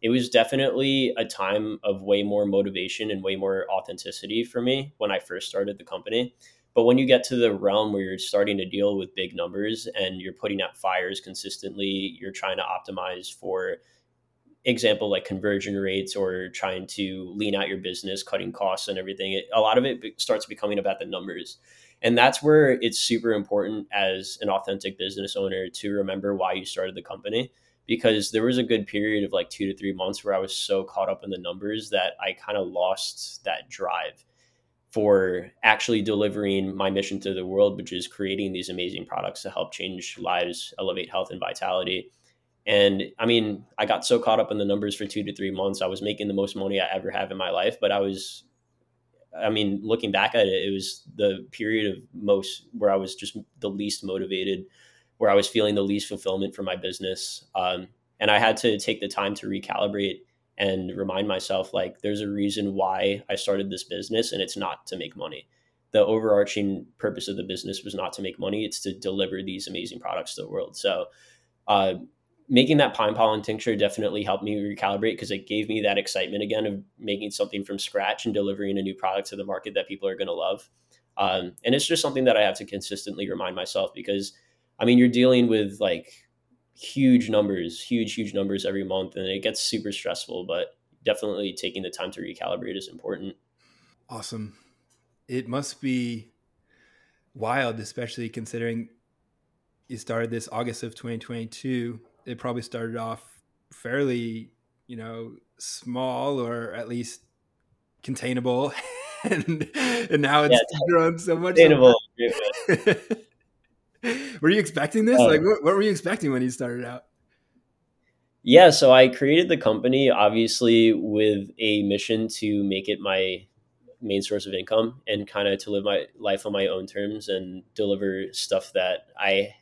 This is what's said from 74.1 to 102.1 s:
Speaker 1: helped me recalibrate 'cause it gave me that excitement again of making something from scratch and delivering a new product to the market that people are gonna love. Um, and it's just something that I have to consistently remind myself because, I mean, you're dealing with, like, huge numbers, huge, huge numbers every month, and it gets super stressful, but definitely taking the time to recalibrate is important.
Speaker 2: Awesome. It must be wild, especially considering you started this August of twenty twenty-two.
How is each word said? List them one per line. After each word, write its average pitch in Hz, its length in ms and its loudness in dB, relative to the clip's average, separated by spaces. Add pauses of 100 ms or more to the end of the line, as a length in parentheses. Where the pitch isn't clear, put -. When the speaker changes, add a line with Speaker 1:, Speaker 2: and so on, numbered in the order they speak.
Speaker 1:
helped 98 220 -2
me 104 100 -2
recalibrate 101 640 -2
'cause 101 140 -8
it 95 160 -8
gave 107 200 -2
me 110 140 -2
that 101 160 2
excitement 98 460 -4
again 107 200 -2
of 98 160 -4 (160)
making 101 360 -6
something 101 320 -4
from 101 120 -10
scratch 101 480 -4
and 117 80 -2
delivering 98 460 -2
a 98 40 -2
new 98 120 -4
product 95 340 -4
to 101 80 -12
the 98 80 -8
market 98 300 -8
that 98 140 -2
people 98 200 -6
are 95 60 -4
gonna 92 180 -6
love. 90 380 -6 (460)
Um, 92 480 -2
and 120 100 4
it's - 120 0
just 165 140 0
something 135 240 -2
that 117 120 6
I 107 60 6
have 98 160 2
to 101 60 -10
consistently 101 640 -8
remind 92 280 -6
myself 92 360 -4
because, 98 400 -6 (460)
I 113 60 -2
mean, 120 120 8
you're 123 120 8
dealing 123 400 6
with, 107 320 2
like, 92 320 -2 (640)
huge 123 520 4
numbers, 101 520 0
huge, 113 320 -2
huge 104 180 -6
numbers 98 320 -2
every 98 200 -2
month, 95 320 -4
and 95 100 -6
it 95 160 -4
gets 110 180 -2
super 104 300 -4
stressful, 90 540 -8
but 87 320 -4 (280)
definitely 104 480 -2
taking 98 300 -8
the 92 80 -8
time 92 220 -8
to - 80 -14
recalibrate 90 560 -8
is 95 100 -10
important. 95 480 -10 (720)
Speaker 2:
Awesome. 110 480 -12 (720)
It 123 220 -6
must 139 320 -6
be 120 520 -4 (1000)
wild, 117 460 -2
especially 117 480 -8
considering 117 640 -6 (1000)
you 123 80 -10
started 113 340 -4
this 117 220 -8
August 117 300 -6
of 113 120 -12
twenty 117 240 -10
twenty-two. 120 800 -6 (280)